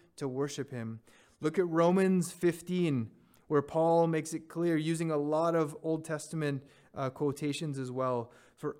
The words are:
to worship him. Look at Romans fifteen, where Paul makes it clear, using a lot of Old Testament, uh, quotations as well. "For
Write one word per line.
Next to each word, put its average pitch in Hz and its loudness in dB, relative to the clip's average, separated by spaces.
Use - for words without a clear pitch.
to 139 -4
worship 139 -6
him. 113 -8
Look 156 -2
at 180 2
Romans 180 4
fifteen, 170 0
where 143 4
Paul 165 4
makes 160 -2
it - -10
clear, 170 0
using 160 -2
a 151 0
lot 156 2
of 156 0
Old 160 -2
Testament, 147 -4
uh, 135 -4
quotations 143 -4
as 127 -6
well. 127 -2
"For 147 -8